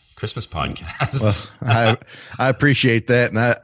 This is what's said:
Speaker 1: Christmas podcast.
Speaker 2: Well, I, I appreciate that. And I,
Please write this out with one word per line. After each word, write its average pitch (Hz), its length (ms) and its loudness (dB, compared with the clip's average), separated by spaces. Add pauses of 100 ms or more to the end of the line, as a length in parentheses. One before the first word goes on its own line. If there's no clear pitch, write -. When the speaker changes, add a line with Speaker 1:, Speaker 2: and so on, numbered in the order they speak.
(140)
Speaker 1:
Christmas - 320 -8
podcast. 101 1040 -4 (100)
Speaker 2:
Well, 120 100 -4
I, 113 260 2 (420)
I 127 100 2
appreciate 127 600 2
that. 120 220 2
And 107 80 -2
I, 120 240 2